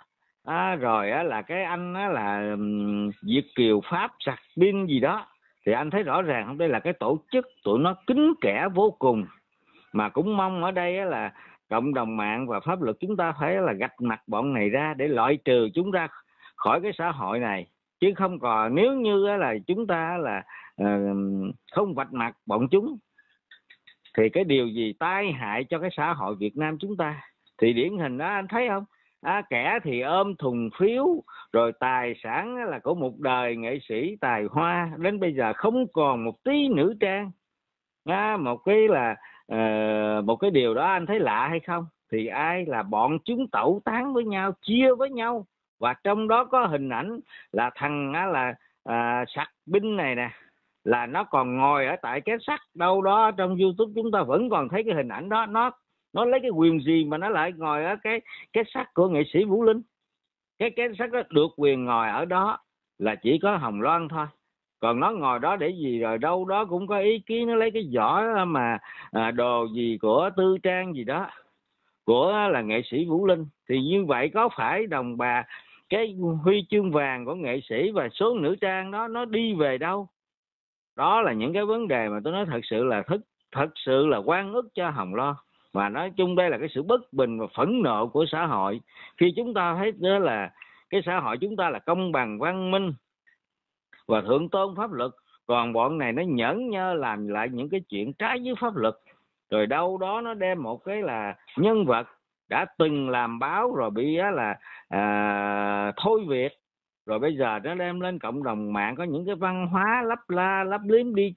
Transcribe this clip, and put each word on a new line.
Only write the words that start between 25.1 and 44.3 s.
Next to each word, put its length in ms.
hại 320
cho 160
cái 180
xã 160
hội 220
Việt 220
Nam 200
chúng 200
ta. 240
Thì 120
điển 240
hình 200
đó, 100
anh 200
thấy 220
không? 140
À, 280
kẻ 340
thì 180
ôm 340
thùng 340
phiếu, 280
rồi 260
tài 340
sản 340
á, 80
là 140
của 160
một 240
đời 360
nghệ 240
sĩ 320
tài 300
hoa, 460
đến 220
bây 140
giờ 220
không 380
còn 300
một 200
tí 240
nữ 320
trang. 320
À, 320
một 200
cái 300
là, 280
ờ, 800
một 100
cái 160
điều 220
đó 120
anh 200
thấy 140
lạ 280
hay 120
không? 260
Thì 160
ai 380
là 180
bọn 420
chúng 220
tẩu 380
tán 280
với 120
nhau, 260